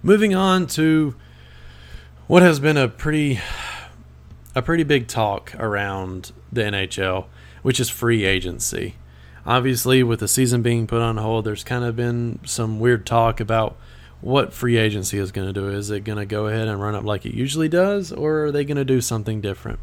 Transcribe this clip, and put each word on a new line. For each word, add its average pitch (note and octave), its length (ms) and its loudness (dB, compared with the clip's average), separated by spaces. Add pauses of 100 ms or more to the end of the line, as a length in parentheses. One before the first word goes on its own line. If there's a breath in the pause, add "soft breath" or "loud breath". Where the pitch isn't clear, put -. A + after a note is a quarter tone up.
Moving G3+ 320 6
on F#3 320 2
to D#3 480 2 (1120 loud breath)
what F3+ 160 8
has D#3 160 6
been D3+ 160 4
a C3 100 4
pretty, D3 540 -2 (1120 loud breath)
a B2+ 80 -2
pretty E3 220 0
big C#3 240 2
talk G#2 500 -2
around G2 720 -4 (220)
the A#2 120 0
N G#2 100 -2
H G2 260 -4
L, F#2+ 260 0 (360 loud breath)
which C3 180 0
is A#2+ 100 0
free A#2 340 0
agency. F#2 720 -2 (500 loud breath)
Obviously, B2+ 580 2
with A#2 180 2
the G#2 80 -4
season B2 340 2
being A#2 260 0
put A#2 120 0
on A2+ 180 0
hold, A2 260 -2
there's G#2 180 -6
kind B2 220 -4
of A#2 100 -2
been A#2+ 500 -2
some A2 360 -4
weird A#2 260 2
talk A#2 320 2
about A2 380 -2 (440 loud breath)
what B2+ 320 0
free A#2+ 240 0
agency G#2 420 0
is G2 120 -4
gonna G2 220 -6
do. G2 160 -4
Is G2+ 220 -6
it G2+ 100 -4
gonna G#2 260 -6
go G#2+ 220 -2
ahead A2 180 -2
and G#2 140 -2
run G#2 160 -2
up G2+ 80 -6
like G#2 200 -2
it - 100 -8
usually C#3 340 -2
does, F#3 420 0
or D3+ 360 -2
are D3 60 -2
they D3 120 0
gonna C#3 200 -2
do C3 160 4
something A2 400 -4
different? G#2 420 -6